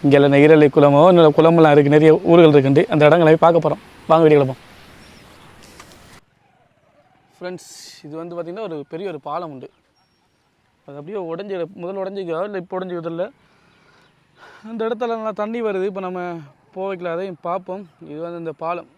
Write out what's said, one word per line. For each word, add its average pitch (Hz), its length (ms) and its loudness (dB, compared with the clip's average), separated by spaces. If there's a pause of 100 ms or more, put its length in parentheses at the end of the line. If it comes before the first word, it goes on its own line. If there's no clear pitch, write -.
இங்க 143 140 4
எல்லாம் 143 240 4
ஈரலை 156 320 6
குளமோ, 143 360 4
இன்னொரு 170 260 6
குளமெல்லாம் 160 380 4
இருக்கு. 143 200 4
நிறைய 156 160 6 (200)
ஊர்கள் 165 220 8
இருக்குண்டு 139 300 4 (120)
அந்த 147 140 2
இடங்களை 160 220 4
போய் 160 140 4
பார்க்க 170 200 4
போறோம். 147 160 -4 (300)
வாங்க 165 140 4
வீடியோக்குள்ள 143 260 4
போவோம். 127 100 -14 (2750)
ஃப்ரெண்ட்ஸ், 180 340 -16 (360)
இது 147 140 -18
வந்து 175 160 -14
பாத்தீங்கன்னா 175 320 -12
ஒரு 160 100 -12 (140)
பெரிய 175 200 -12
ஒரு 147 160 -14
பாலம் 160 260 -10
உண்டு. 131 160 -20 (1160)
அது 143 140 -20
அப்படியே 190 180 -14 (140)
உடைஞ்ச 170 260 -12
இடம். 170 220 -10
முதல்ல 190 240 -12
உடைஞ்சிக்கோ, 185 460 -8
இல்ல 190 140 -10
இப்ப 185 140 -12
உடைஞ்சிக்கோ 175 300 -10
தெரியல. 170 180 -8 (1400)
அந்த 226 180 -10
இடத்துல 233 280 -6
நல்லா 220 260 -8
தண்ணி 226 260 -8
வருது. 190 240 -6
இப்ப 190 160 -10
நம்ம 180 120 -10 (560)
போக 190 120 -10
வைக்கல, 175 280 -8
அதையும் 185 340 -12
பார்ப்போம். 185 340 -10 (280)
இது 151 160 -14
வந்து 170 160 -14
இந்த 160 100 -12 (100)
பாலம் 170 340 -10